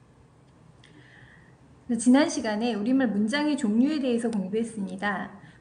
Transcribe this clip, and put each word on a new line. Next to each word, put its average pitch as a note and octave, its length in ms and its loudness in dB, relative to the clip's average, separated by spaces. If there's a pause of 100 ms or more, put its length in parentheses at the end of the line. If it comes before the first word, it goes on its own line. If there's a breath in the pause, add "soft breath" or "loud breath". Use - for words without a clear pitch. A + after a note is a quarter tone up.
(2000 loud breath)
지난 C4+ 300 6
시간에 A3+ 460 -2
우리말 B3 340 0
문장의 B3+ 480 0
종류에 B3+ 440 2
대해서 A#3 300 0
공부했습니다. G3 1000 -4 (300 loud breath)